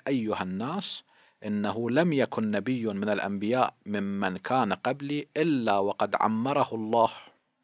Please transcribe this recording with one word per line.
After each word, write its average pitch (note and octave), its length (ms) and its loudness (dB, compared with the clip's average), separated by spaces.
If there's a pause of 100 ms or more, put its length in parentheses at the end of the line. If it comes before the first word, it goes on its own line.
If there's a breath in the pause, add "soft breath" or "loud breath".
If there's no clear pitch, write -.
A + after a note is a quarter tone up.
"أيها G#2+ 360 0
الناس، A2+ 600 -6 (420 soft breath)
إنه G#2 440 -2
لم D#3+ 240 4
يكن A2+ 380 0
نبي A2+ 340 -2
من G#2 240 -2
الأنبياء G#2 640 0 (120)
ممن G2 520 -2
كان A#2+ 360 0
قبلي C#3+ 540 -4 (100)
إلا C3 400 2
وقد G2+ 380 0
عمره A#2+ 600 2
الله"، A2+ 360 4 (520)